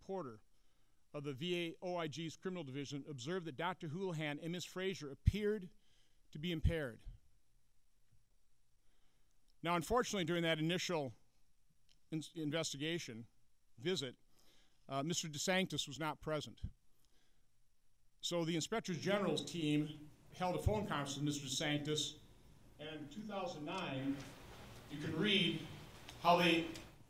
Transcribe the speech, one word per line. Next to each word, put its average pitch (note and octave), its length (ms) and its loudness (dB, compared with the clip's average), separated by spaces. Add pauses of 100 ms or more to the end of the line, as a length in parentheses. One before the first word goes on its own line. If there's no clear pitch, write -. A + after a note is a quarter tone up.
Porter D#3+ 340 -6 (720)
of D3 100 -6
the D3 80 -4
V E3+ 500 -2
A F#3+ 40 -4
O F3+ 100 -2
I E3 100 0
G's D#3 300 -6
Criminal F3+ 260 -4
Division C#3 460 -6
observed D#3 380 -4
that C#3+ 100 -8
Doctor F3 320 -4
Houlihan D#3 540 -2
and E3 100 -4
Miss F3+ 140 -4
Frazier F3+ 440 -4
appeared G#3 560 2 (680)
to D#3 60 -10
be F3 140 -2
impaired. D#3 460 2 (2750)
Now, E3+ 140 4
unfortunately, G#3 480 2
during E3+ 180 2
that E3 160 4
initial D#3+ 560 2 (1000)
in-, D#3 100 -2 (140)
investigation D3+ 880 -2 (580)
visit, D3 320 0 (760)
uh, C#3 120 0
Mister E3 240 0
DeSanctis D#3+ 600 2
was C3+ 100 -8
not D3+ 220 -2
present. D3+ 400 -2 (1600)
So E3+ 240 0
the E3 120 2
Inspector F#3+ 360 0
General's F3 500 2
team D3+ 460 2 (500)
held F3+ 160 2
a - 40 0
phone G#3 280 4
conference C#3+ 280 0
with C#3 100 -2
Mister C#3+ 220 0
DeSanctis, D3 680 0 (640)
and D#3 120 -8
in D3 200 -8
two - 160 -10
thousand F3 380 -4
nine, C#3 500 -2 (760)
you D3 80 -8
can D#3 200 -2
read F#3+ 420 4 (640)
how F3 140 10
they E3 300 6 (440)